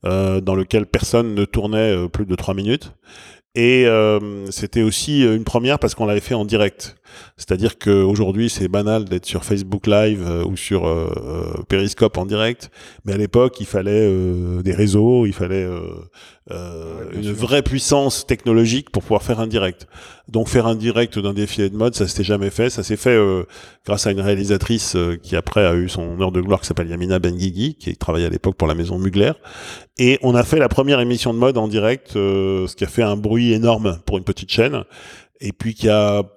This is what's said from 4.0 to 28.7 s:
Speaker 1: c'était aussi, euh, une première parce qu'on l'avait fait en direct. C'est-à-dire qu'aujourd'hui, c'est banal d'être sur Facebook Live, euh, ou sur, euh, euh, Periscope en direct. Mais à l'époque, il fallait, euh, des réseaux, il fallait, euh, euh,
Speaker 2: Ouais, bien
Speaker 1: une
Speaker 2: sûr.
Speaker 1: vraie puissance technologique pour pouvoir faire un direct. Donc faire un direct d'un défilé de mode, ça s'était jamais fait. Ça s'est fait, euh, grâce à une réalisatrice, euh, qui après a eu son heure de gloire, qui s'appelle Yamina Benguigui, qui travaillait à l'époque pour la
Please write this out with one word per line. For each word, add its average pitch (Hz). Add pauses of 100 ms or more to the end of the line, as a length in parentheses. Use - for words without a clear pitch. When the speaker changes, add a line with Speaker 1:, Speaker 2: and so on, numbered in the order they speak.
Speaker 1:
c'était 107
aussi, 135
euh, 110
une 113
première 127
parce 113
qu'on 113
l'avait 104
fait -
en 107
direct. 104 (400)
C'est-à-dire -
qu'aujourd'hui, 101
c'est 95
banal 104
d'être 90
sur -
Facebook 98
Live, 104
euh, 85
ou 92
sur, 90
euh, 82
euh, 82
Periscope 101
en 90
direct. 110 (340)
Mais 101
à -
l'époque, 120
il 107
fallait, 104
euh, 90
des 92
réseaux, 107
il 101
fallait, 95
euh, 90 (720)
euh, 85
Speaker 2:
Ouais, -
bien 92
Speaker 1:
une 104
Speaker 2:
sûr. 113
Speaker 1:
vraie 139
puissance 135
technologique 117
pour 101
pouvoir 107
faire 113
un 113
direct. 98 (400)
Donc 113
faire 117
un 113
direct 110
d'un 101
défilé 101
de 101
mode, 113
ça 101
s'était 90
jamais 98
fait. 117
Ça 101
s'est 107
fait, 123
euh, 95 (420)
grâce 101
à 104
une 98
réalisatrice, 98
euh, 85
qui -
après 92
a 85
eu 90
son 85
heure 92
de 90
gloire, 92
qui -
s'appelle 85
Yamina 90
Benguigui, 90
qui -
travaillait 85
à 82
l'époque 85
pour 82
la 78